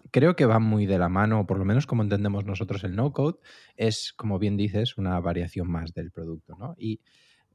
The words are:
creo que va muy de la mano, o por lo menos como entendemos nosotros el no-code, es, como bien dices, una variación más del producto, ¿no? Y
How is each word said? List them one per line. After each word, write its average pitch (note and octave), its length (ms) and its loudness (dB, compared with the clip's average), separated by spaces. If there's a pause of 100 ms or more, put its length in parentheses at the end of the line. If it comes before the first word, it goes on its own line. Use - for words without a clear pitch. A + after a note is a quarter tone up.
(120)
creo E3 220 6
que C#3+ 120 4
va A2+ 140 6
muy G#2+ 260 2
de F#2+ 120 2
la F2 120 2
mano, G#2+ 300 2
o F#2+ 60 -2
por G2 120 0
lo F#2+ 80 0
menos A#2+ 200 2
como A#2 160 0
entendemos G2+ 440 0
nosotros F#2+ 380 -4
el F#2 120 -4
no-code, C#3 420 0 (380)
es, - 380 -2
como G#2 240 -4
bien G#2 180 0
dices, G2 400 0
una F#2 240 -2
variación F2 500 -4
más E2 220 -6
del E2+ 180 -10
producto, E2 460 -12
¿no? D3+ 220 -12
Y A2 220 -6 (540)